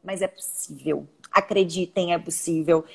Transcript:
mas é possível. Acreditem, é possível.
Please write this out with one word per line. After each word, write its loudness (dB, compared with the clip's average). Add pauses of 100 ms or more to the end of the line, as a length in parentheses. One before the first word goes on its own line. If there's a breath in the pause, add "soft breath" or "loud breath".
mas -6
é 2
possível. -6 (240)
Acreditem, 2
é 2
possível. 2 (120)